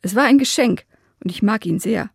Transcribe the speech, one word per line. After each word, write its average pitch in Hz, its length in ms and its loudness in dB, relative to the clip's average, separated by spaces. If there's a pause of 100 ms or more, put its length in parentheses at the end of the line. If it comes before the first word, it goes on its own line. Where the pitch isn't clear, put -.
Es 196 140 -6
war 262 80 2
ein 277 140 6
Geschenk 254 480 0 (380)
und 180 80 -6
ich - 120 -4
mag 214 220 0
ihn 170 140 -2
sehr. 214 360 -4